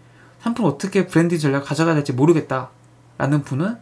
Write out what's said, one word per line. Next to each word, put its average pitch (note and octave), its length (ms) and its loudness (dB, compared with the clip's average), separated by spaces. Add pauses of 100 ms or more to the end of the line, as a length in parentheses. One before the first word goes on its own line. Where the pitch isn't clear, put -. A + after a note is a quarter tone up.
(400)
상품을 A#3 320 -2
어떻게 F#3+ 340 -2
브랜드 E3+ 320 2
전략을 C#3+ 280 0
가져가야 D#3+ 300 0
될지 C#3+ 180 -2
모르겠다라는 C#3+ 1300 -2
분은 F3 380 -4